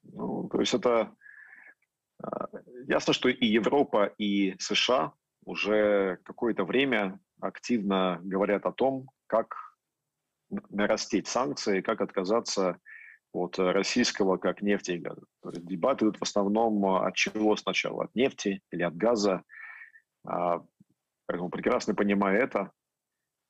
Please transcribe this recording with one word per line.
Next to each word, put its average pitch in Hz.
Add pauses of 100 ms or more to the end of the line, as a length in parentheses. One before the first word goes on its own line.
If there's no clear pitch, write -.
Ну, -
то -
есть -
это, 117 (1080)
э, - (600)
ясно, 156
что 127
и 123
Европа, 113
и 101
С -
Ш 123
А 143 (320)
уже 101
какое-то 101
время 113 (220)
активно 95
говорят 95
о 90
том, 135 (160)
как - (960)
н-, 101
нарастить 101
санкции, 117
как 113
отказаться 95 (540)
от 90
российского, 95
как 90
нефти 101
и 85
газа. - (200)
То -
есть 85
дебаты 95
идут 104
в -
основном, 104
э, 95
от 95
чего 107
сначала, -
от -
нефти 104
или 87
от 82
газа. 101 (840)
А, 87 (640)
поэтому, 87
прекрасно 113
понимая 101
это, 113 (800)